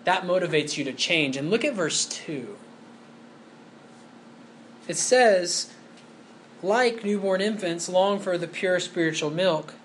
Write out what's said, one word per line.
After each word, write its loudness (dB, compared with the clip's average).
that 0
motivates -2
you -4
to -6
change. 0
And -4
look 0
at -2
verse -2
two. -10
It -8
says, 4
"Like 2
newborn 2
infants, -2
long 4
for -2
the -4
pure 0
spiritual -2
milk, 0